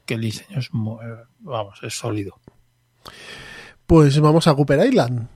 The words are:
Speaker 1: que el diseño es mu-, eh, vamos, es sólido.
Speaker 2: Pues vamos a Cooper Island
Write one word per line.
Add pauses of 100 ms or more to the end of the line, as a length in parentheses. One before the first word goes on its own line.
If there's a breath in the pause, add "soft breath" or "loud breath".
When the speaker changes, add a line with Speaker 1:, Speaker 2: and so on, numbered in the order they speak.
Speaker 1:
que
el
diseño
es
mu-,
eh, (180)
vamos,
es
sólido. (1500 loud breath)
Speaker 2:
Pues
vamos
a
Cooper
Island